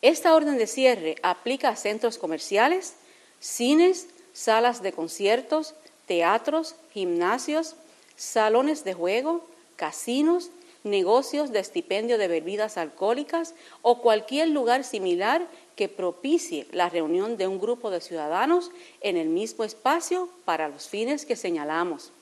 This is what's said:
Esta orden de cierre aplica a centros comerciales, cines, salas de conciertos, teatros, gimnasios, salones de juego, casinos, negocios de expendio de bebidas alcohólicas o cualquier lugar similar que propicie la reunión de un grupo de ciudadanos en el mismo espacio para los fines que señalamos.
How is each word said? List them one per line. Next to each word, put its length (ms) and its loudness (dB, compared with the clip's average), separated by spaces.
Esta 360 6
orden 200 4
de 120 0
cierre 560 2
aplica 460 0
a 60 -4
centros 400 -2
comerciales, 800 0
cines, 680 2
salas 480 2
de 120 -6
conciertos, 840 -2
teatros, 680 0
gimnasios, 840 -2
salones 680 0
de 100 -4
juego, 500 -2
casinos, 760 -2
negocios 680 0
de 60 0
expendio 600 -2
de 100 0
bebidas 500 -4
alcohólicas 760 -4
o 180 4
cualquier 480 2
lugar 360 2
similar 580 0
que 140 -2
propicie 840 -2
la 160 2
reunión 480 -2
de 120 0
un 100 -4
grupo 320 -4
de 100 -4
ciudadanos 680 0
en 160 -2
el 120 0
mismo 360 -2
espacio 640 -2
para 240 -2
los 200 -14
fines 380 -4
que 80 -2
señalamos. 880 -4